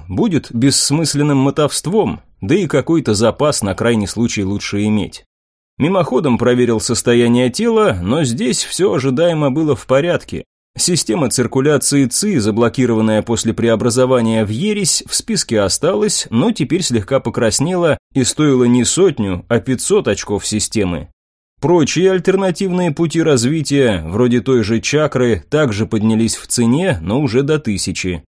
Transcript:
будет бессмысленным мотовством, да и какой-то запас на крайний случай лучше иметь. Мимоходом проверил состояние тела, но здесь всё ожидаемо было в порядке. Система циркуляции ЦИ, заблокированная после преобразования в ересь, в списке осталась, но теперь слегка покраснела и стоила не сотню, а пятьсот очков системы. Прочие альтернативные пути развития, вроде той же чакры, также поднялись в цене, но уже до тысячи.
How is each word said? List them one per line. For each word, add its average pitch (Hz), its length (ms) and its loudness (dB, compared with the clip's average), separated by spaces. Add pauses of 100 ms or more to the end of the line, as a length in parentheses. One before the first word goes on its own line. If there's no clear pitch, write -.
будет 139 460 -2
бессмысленным 143 840 0
мотовством, 147 800 0 (180)
да 104 160 0
и 190 120 0
какой-то 143 460 0
запас 113 480 0
на 98 140 -2
крайний 107 320 0
случай 110 380 -2
лучше 101 400 -4
иметь. 107 400 -2 (520)
Мимоходом 170 600 0
проверил 120 420 2
состояние 120 680 2
тела, 214 520 0
но 123 220 0
здесь 143 400 -2
всё 196 300 -2
ожидаемо 147 580 0
было 151 240 0
в - 100 -12
порядке. 143 600 -2 (320)
Система 175 520 0
циркуляции 139 760 2
ЦИ, 196 320 -2
заблокированная 110 840 2
после 113 300 -2
преобразования 117 920 2
в 98 40 -6
ересь, 190 560 -2
в - 80 -10
списке - 460 -2
осталась, 185 680 0
но 160 240 2
теперь 160 280 -2
слегка 123 380 0
покраснела 139 760 0 (160)
и 131 100 2
стоила 135 400 2
не 120 220 4
сотню, 110 640 0
а 120 100 0
пятьсот 131 480 0
очков 101 400 -4
системы. 92 640 -4 (500)
Прочие 170 520 2
альтернативные 185 800 0
пути 165 300 -2
развития, 139 840 2
вроде 120 320 2
той 120 240 2
же 110 160 0
чакры, 123 680 0
также 117 360 0
поднялись 110 520 0
в - 100 -18
цене, 120 540 0
но 98 180 -2
уже 135 240 2
до 151 160 0
тысячи. 90 720 -4